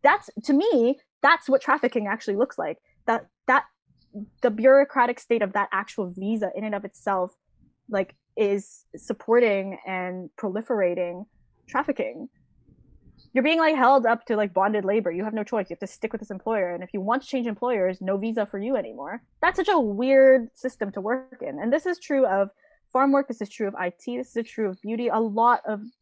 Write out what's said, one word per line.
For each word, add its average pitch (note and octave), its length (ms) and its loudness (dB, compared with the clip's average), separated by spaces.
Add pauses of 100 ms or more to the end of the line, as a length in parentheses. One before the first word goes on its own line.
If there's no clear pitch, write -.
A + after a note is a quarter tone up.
That's, G4 280 2 (140)
to D4+ 80 2
me, C#4 460 2 (240)
that's D#4+ 260 4
what C4 120 2
trafficking B3 460 -2
actually G3+ 300 -4
looks G3 220 -2
like. D#3 200 -6 (280)
That, - 200 -2 (200)
that, - 180 4 (760)
the A#3+ 80 4
bureaucratic B3+ 680 4
state A3+ 240 0
of G3 120 -4
that G3+ 180 0
actual G3 380 -4
visa G3 440 -4
in G#3 100 -8
and G#3+ 100 -6
of G3+ 100 -6
itself, F#3+ 500 -4 (540)
like, G3 260 -4 (220)
is G3+ 480 -2 (120)
supporting G#3 920 0
and F#3 440 -8 (100)
proliferating F#3 880 -4 (420)
trafficking. C4+ 600 -4 (1040)
You're B3 120 0
being, D#4+ 140 2
like, D#4 180 2
held B3+ 280 4
up A#3 220 0
to, A3+ 100 -2
like, G#3 160 -2
bonded G3+ 320 0
labor. G3+ 260 0
You F3+ 140 -6
have G#3+ 80 -6
no G#3+ 120 -6
choice. G#3 260 -6
You E3+ 40 -10
have - 60 -16
to G3+ 60 -8
stick - 260 -10
with A3 80 -10
this G#3+ 100 -16
employer. F#3+ 440 -4
And F3 100 -10
if - 80 -18
you G3+ 80 -6
want A#3 220 -2
to - 60 -20
change B3 180 -4
employers, G3+ 560 -2
no F#3+ 160 -2
visa A3 260 -4
for G3+ 140 -10
you B3 180 -4
anymore. D3 460 -10 (180)
That's F4+ 160 2
such F#4+ 140 -2
a F4 100 4
weird C4 760 6
system G3+ 380 -8
to G#3 80 -8
work B3 400 -6
in. C#3+ 180 -10
And A3 140 -2
this D#4 140 0
is F4 120 -4
true C4+ 280 0
of G3 240 0 (420)
farm C4+ 200 2
work. C#4 160 2
This A#3 120 -10
is G3+ 80 -8
true G#3 200 -6
of G#3+ 60 -8
I F3+ 240 -6
T. B3 200 -8
This B3+ 180 -10
is A#3 100 -4
true A3 220 -4
of F#3 140 -8
beauty. A#3 260 -4
A G#3+ 100 0
lot A3+ 480 2
of G#3 140 -6 (220)